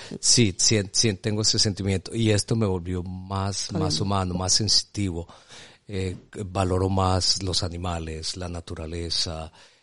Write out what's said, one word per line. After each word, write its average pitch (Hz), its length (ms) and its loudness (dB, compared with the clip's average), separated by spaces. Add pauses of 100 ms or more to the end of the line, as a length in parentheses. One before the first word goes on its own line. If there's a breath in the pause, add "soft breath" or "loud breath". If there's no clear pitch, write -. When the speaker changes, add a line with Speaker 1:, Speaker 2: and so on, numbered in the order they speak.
Speaker 1:
to-, - 120 -10
sí, 107 360 4
sí, - 220 4 (140)
sí, 110 220 2
tengo 107 260 -4
ese 107 180 2
sentimiento 98 560 0
y 110 160 4
esto 104 240 2
me 113 100 2
volvió 90 380 -2
más, 95 600 -4
Speaker 2:
Está 101 140 -6
Speaker 1:
más 92 180 0
Speaker 2:
bien. - 80 0
Speaker 1:
humano, 95 320 0
más 90 180 0
sensitivo, 95 760 0 (600 loud breath)
eh, 92 280 -4 (300)
valoro 92 440 2
más 92 540 2
los 90 200 0
animales, 85 720 -6
la 92 100 -8
naturaleza, 82 1040 -6 (320 soft breath)